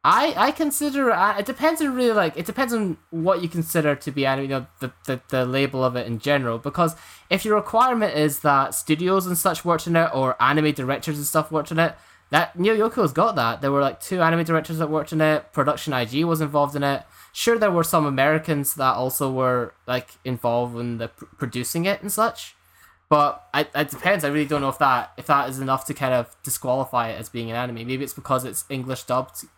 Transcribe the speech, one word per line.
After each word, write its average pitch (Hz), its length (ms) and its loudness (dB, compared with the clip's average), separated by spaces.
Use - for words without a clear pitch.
I, 254 300 4
I 247 140 4
consider, 285 600 0
uh, 196 280 2
it 202 80 -4
depends 320 340 0
on 277 140 0
really, 247 180 2
like, 185 240 2
it 170 80 -6
depends 240 300 -2
on 202 220 -2
what 175 320 0
you 170 80 -2
consider 160 460 0
to 139 160 -10
be 139 120 -2
anime, 135 200 0
you 135 60 -6
know, 135 180 -4
the, 127 120 -8
the, 131 140 -4
the 127 180 0
label 135 360 0
of 123 120 0
it 123 100 -4
in 117 140 -6
general, 127 400 0
because 160 360 0
if 190 120 0
your 214 120 2
requirement 226 600 2
is 151 260 0
that 139 340 2
studios 180 500 0
and 180 100 -2
such 170 300 -2
worked 165 220 0
in 170 80 0
it, 165 180 4
or 131 260 0
anime 147 340 4
directors 139 440 -4
and 147 80 -6
stuff 156 260 0
worked 156 200 -2
in 160 80 0
it, 165 160 0
that, 165 300 0
Neo 208 160 4
Yokio's 160 380 2
got 208 220 2
that. 117 260 0
There 139 100 0
were, 139 100 2
like, 139 180 0
two 185 220 -2
anime 165 220 4
directors 160 340 -2
that 156 140 -2
worked 156 200 -2
in 156 100 0
it, 156 320 2
Production 147 380 0
I 127 140 0
G 127 180 0
was 165 160 0
involved 143 360 0
in 143 80 0
it, 139 180 0
sure 233 240 2
there 208 140 4
were 170 120 2
some 160 220 2
Americans 143 680 0
that 131 180 2
also 127 380 -2
were, 127 420 0
like, 123 220 -4
involved 120 540 -2
in 117 220 -6
the 113 80 -6
pr-, - 180 -16
producing 123 460 -4
it 196 180 -2
and 202 80 -8
such, - 440 -2
but 147 460 4
I, 147 60 2
it 147 160 0
depends. 185 340 0
I 143 40 0
really 147 180 0
don't 143 160 0
know 135 80 0
if 131 80 -6
that, 131 400 2
if 123 80 -16
that 139 240 2
is 131 100 -8
enough 135 260 0
to 143 100 -6
kind 131 180 0
of 120 300 -2
disqualify 127 680 -2
it 101 100 -8
as 113 100 -12
being 117 200 -6
an 113 60 -6
anime. 120 320 -6
Maybe 131 160 -4
it's 135 100 -10
because 131 320 -2
it's 107 240 -8
English 131 340 -6
dubbed - 420 -4